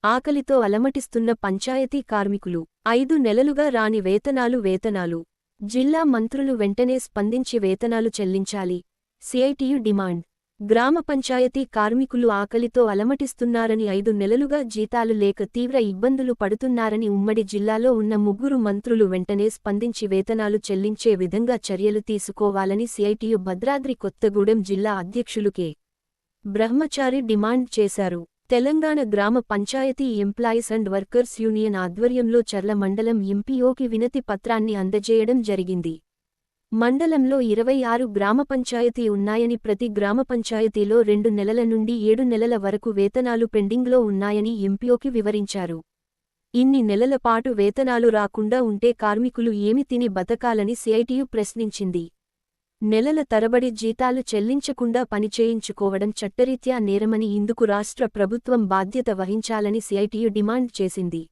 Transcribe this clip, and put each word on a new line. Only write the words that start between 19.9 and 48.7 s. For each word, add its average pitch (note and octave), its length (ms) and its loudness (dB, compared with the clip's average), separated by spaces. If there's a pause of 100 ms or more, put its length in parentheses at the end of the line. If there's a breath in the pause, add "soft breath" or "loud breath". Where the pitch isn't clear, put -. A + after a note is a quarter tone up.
వేతనాలు G#3 500 0
చెల్లించే G#3 580 0
విధంగా G3 400 0
చర్యలు G#3 460 -2
తీసుకోవాలని G3+ 840 -2
సిఐటియు A3 500 -2
భద్రాద్రి A#3+ 580 -2
కొత్తగూడెం G#3 680 0
జిల్లా G3 300 -2
అధ్యక్షులు G3+ 580 -4
కె. E3 220 -6 (720)
బ్రహ్మచారి B3+ 720 0
డిమాండ్ A3+ 600 0
చేశారు. F#3 460 -2 (240)
తెలంగాణ D4+ 520 2
గ్రామ G#3 360 2
పంచాయతీ C4 680 -2
ఎంప్లాయీస్ A3+ 680 -2
and A3 160 -2
వర్కర్స్ G3 520 -2
యూనియన్ G#3+ 360 0
ఆధ్వర్యంలో A3+ 640 2
చర్ల G#3 320 -2
మండలం G#3 500 0
ఎంపీఓకి B3 640 0
వినతి A#3 320 -2
పత్రాన్ని A3 540 -2
అందజేయడం A3 680 0
జరిగింది. F3+ 580 -4 (720)
మండలంలో C4+ 680 2
ఇరవై A#3+ 420 2
ఆరు A#3+ 220 0
గ్రామ G#3 380 0
పంచాయతీ A#3+ 680 -2
ఉన్నాయని, G#3+ 480 0
ప్రతి G#3+ 320 -2
గ్రామ G#3 340 0
పంచాయతీలో A3 800 2
రెండు G#3 280 4
నెలల G#3+ 340 0
నుండి A3+ 300 0
ఏడు A3+ 300 2
నెలల A#3 340 2
వరకు G3+ 340 -2
వేతనాలు A3+ 560 0
పెండింగ్లో A#3+ 540 2
ఉన్నాయని G#3 600 0
ఎంపీఓకి A#3+ 460 0
వివరించారు. G3+ 760 -4 (720)
ఇన్ని C4 280 4
నెలల A3+ 340 2
పాటు A#3 340 0
వేతనాలు A#3 580 2
రాకుండా G#3+ 540 2
ఉంటే A3+ 300 2